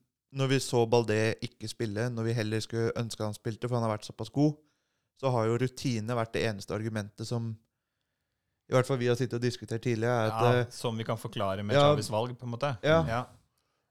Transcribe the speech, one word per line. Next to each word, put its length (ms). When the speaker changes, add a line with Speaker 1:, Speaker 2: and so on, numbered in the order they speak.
Speaker 1:
når 180
vi 100
så 240
Balde 320
ikke 300
spille, 420
når 140
vi 100
heller 240
skulle 400
ønske 240
han 80
spilte, 340
for 120
han 100
har 80
vært 80
såpass 240
god, 300
så 100
har 160
jo 80
rutine 580
vært 220
det 80
eneste 320
argumentet 500
som 280
i 80
hvert 80
fall 160
vi 80
har 80
sittet 220
og 20
diskutert 400
tidligere, 460
er 20
at, 160
Speaker 2:
Ja, 160
Speaker 1:
eh, 80
Speaker 2:
som 320
vi 80
kan 80
forklare 480
med 140
Speaker 1:
Ja. 100
Speaker 2:
Xavis 240
valg, 240
på 80
en 80
måte. 220
Speaker 1:
Ja. 140
Speaker 2:
Ja. 140